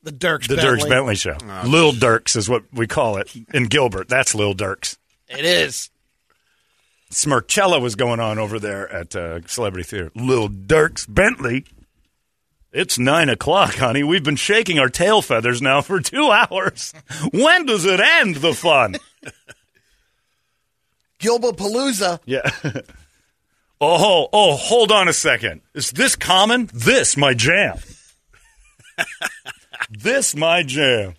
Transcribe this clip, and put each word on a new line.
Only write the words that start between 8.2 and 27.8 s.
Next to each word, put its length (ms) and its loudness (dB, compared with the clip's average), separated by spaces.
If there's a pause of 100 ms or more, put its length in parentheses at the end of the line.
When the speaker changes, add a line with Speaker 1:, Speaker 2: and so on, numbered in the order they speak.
Speaker 2:
over 200 -6
there 320 -8
at, 240 -12
uh, 320 -8
Celebrity 400 -6
Theater. 280 -8
Lil 340 0
Durks 560 -2
Bentley. 580 0 (1080)
It's 260 -4
nine 300 2
o'clock, 460 0
honey. 280 0
We've 180 2
been 140 -2
shaking 440 0
our 100 4
tail 320 2
feathers 400 -2
now 180 2
for 220 -2
two 280 0
hours. 640 -2 (380)
When 340 4
does 200 0
it 160 2
end, 340 4
the 180 0
fun? 440 2 (260)
<laughs> 2000 -20
Speaker 1:
Gilbert 360 0
Palooza. 680 -2
Speaker 2:
Yeah. 160 -4 (220)
<laughs> 180 -6 (1000)
Oh, 540 4
oh, 220 6
hold 360 2
on 160 4
a 60 0
second. 480 -2 (140)
Is 160 -6
this 240 0
common? 580 2
This, 420 2
my 200 2
jam. 420 0 (1200)